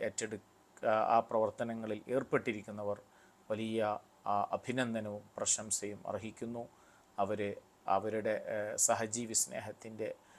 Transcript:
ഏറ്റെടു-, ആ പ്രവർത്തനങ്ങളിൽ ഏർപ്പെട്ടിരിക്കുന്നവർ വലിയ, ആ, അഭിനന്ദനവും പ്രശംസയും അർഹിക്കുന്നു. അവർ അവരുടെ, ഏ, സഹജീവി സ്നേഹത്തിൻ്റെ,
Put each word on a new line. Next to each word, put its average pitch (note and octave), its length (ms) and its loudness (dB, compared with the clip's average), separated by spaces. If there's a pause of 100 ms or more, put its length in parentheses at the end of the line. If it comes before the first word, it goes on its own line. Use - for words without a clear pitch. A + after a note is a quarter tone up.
ഏറ്റെടു-, - 840 -6
ആ A2 320 6
പ്രവർത്തനങ്ങളിൽ A2+ 880 0
ഏർപ്പെട്ടിരിക്കുന്നവർ G#2+ 920 -2 (500)
വലിയ, A2 460 0 (300)
ആ, G2+ 240 2
അഭിനന്ദനവും A2 720 -2 (140)
പ്രശംസയും G#2 720 -2
അർഹിക്കുന്നു. A2 600 -6 (500)
അവർ G2+ 360 0 (320)
അവരുടെ, G#2+ 600 2
ഏ, G#2 280 -4
സഹജീവി A2+ 580 0
സ്നേഹത്തിൻ്റെ, A2 840 -4 (240)